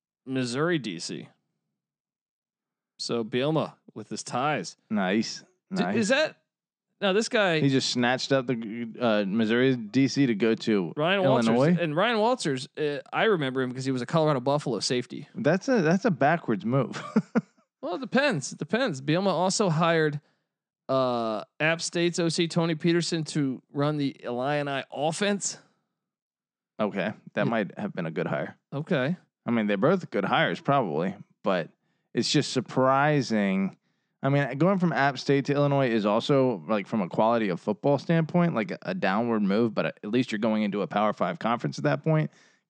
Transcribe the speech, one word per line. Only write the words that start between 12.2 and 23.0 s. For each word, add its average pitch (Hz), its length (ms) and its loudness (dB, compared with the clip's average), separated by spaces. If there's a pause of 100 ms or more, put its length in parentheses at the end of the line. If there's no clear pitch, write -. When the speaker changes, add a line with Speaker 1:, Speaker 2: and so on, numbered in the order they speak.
Speaker 1:
uh, 147 200 -2 (160)
I 170 120 0
remember 139 360 2
him 123 100 -2
'cause 127 140 -8
he 135 60 0
was 123 100 -2
a 117 60 -6
Colorado 151 320 2
Buffalo 139 400 -2
safety. - 560 -4
Speaker 2:
That's 156 340 0
a, 240 120 2
that's 165 240 2
a 220 60 4
backwards 139 540 0
move. 113 420 0
<laughs> - 360 0 (360)
Speaker 1:
Well, 311 140 -8
it 302 80 -8
depends. 247 500 0
It - 60 -12
depends. 190 440 -2
Bielema 165 260 0
also 185 420 0
hired, 156 500 2 (680)
uh, 120 540 0 (160)
App 160 200 0
State's 170 380 -2
O 170 100 0
C 165 200 0
Tony 165 260 0
Peterson 165 520 0